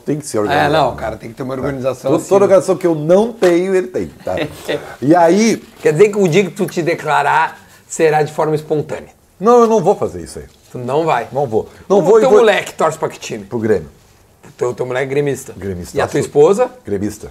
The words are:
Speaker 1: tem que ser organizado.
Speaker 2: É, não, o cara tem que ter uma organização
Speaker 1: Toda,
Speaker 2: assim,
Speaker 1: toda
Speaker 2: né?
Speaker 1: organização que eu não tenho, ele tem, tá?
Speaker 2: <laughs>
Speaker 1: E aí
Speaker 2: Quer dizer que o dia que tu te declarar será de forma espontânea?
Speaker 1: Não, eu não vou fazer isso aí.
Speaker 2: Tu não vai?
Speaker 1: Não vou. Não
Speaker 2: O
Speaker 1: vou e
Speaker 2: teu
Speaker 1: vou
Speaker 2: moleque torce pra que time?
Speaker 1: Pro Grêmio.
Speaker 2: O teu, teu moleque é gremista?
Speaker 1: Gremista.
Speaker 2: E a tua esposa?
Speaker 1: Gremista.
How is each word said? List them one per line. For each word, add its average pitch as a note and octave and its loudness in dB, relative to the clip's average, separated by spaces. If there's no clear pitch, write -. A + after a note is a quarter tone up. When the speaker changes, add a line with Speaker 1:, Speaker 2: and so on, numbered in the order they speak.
Speaker 1:
tem D3 -4
que C#3+ -12
ser G#2+ -4
organizado. C#3+ 0
Speaker 2:
É, - 2
não, C3+ 2
o - -12
cara A2 -8
tem A#2 -16
que A2+ -18
ter C#3+ -10
uma C3 -8
organização C3 -4
Speaker 1:
Toda, D#3+ 2
Speaker 2:
assim, - -10
Speaker 1:
toda G3 4
Speaker 2:
né? G3+ 4
Speaker 1:
organização F#3 4
que - -2
eu E3 0
não F#3 2
tenho, F#3 0
ele F#3 0
tem, G#2 -6
tá? F#2 -4
Speaker 2:
<laughs> - -8
Speaker 1:
E C#3+ 4
aí F3 4
Speaker 2:
Quer D#3+ 2
dizer F#3+ 6
que G#3 -4
o G3 4
dia F3 2
que E3+ -6
tu F3 -6
te F3 -4
declarar D3 0
será D3+ 0
de C#3+ -8
forma D#3 -2
espontânea? D3 -6
Speaker 1:
Não, A#3+ 4
eu A#3 4
não A3 2
vou E3 2
fazer F#2 -6
isso - -14
aí. - -16
Speaker 2:
Tu C3 -12
não C3 -2
vai? B2 -2
Speaker 1:
Não C#3 -4
vou. A2 -2
Não G3 4
Speaker 2:
O - 4
Speaker 1:
vou A#3+ 6
e A3 4
Speaker 2:
teu C4 4
Speaker 1:
vou A3+ 8
Speaker 2:
moleque F#3+ 2
torce D#3+ -2
pra D#3 -4
que - -16
time? A2 -10
Speaker 1:
Pro A2+ -8
Grêmio. G2 0
Speaker 2:
O - -20
teu, B2 -6
teu B2+ -8
moleque B2+ -4
é - -6
gremista? C#3 -4
Speaker 1:
Gremista. F#2 -10
Speaker 2:
E C#3 -2
a B2+ -2
tua - -4
esposa? F#3 2
Speaker 1:
Gremista. G2+ -6